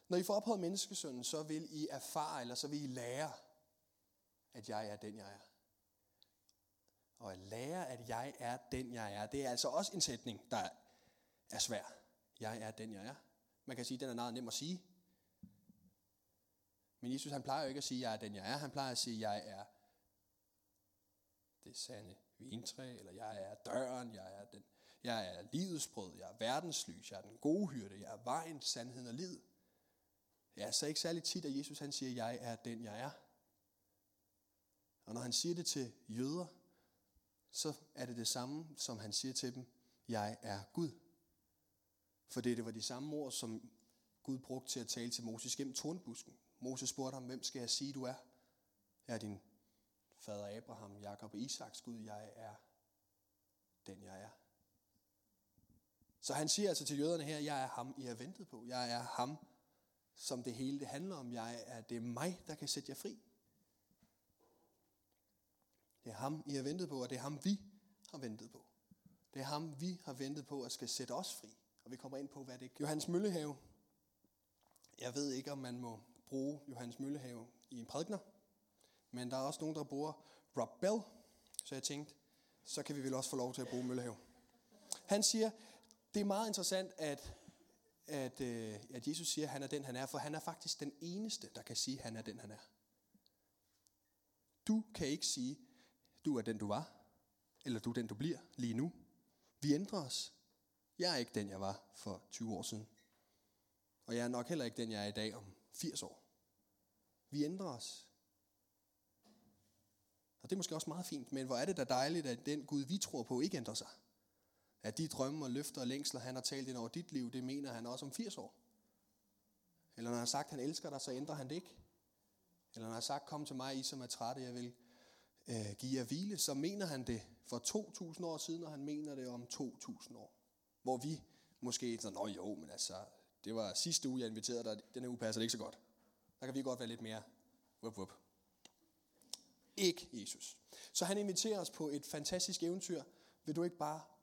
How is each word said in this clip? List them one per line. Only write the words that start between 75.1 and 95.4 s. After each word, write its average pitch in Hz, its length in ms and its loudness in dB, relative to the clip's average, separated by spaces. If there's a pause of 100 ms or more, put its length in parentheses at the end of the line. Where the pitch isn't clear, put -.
ved 143 180 2
ikke, 139 200 -2
om 139 60 -2
man 123 200 -4
må 117 220 -4 (260)
bruge 139 420 0
Johannes 120 300 -6
Møllehave 131 480 -4 (240)
i 127 80 -8
en 113 80 -8
prædikener, 180 320 0 (920)
men 123 200 -4
der 131 60 2
er 131 40 4
også 143 200 2
nogen, 156 160 0
der 151 80 0
bruger 143 280 0 (440)
Rob - 240 2
Bell, 214 200 6 (640)
så - 100 -6
jeg 131 80 -2
tænkte, 147 320 -2 (500)
så - 180 -2
kan 147 140 -2
vi 139 60 0
vel 131 120 2
også 131 160 2
få 147 60 0
lov 127 180 2
til 131 80 -2
at 123 60 -2
bruge 127 160 2
Møllehave. 123 320 0 (880)
Han 202 180 8
siger, 220 280 8 (640)
det 208 60 6
er 208 40 6
meget 202 220 6
interessant, 190 500 4
at, 147 380 0 (720)
at, 135 340 0
øh, 113 500 0
at 127 180 -4
Jesus 160 200 2
siger, 151 180 4
at 143 40 0
han 135 120 -2
er 135 40 0
den, 143 180 0
han 127 120 -2
er, 131 100 0
for 143 120 -2
han 147 160 -2
er 156 60 -2
faktisk - 400 -2
den 143 200 -2
eneste, 196 540 -2
der - 80 -6
kan 117 140 -4
sige, 131 220 2
at - 60 -8
han 113 120 -4
er 110 60 -2
den, 110 160 -6
han 104 120 -10
er. - 200 -14 (2000)
Du 220 160 6 (100)
kan 165 120 2
ikke 151 200 2
sige, 135 320 2 (640)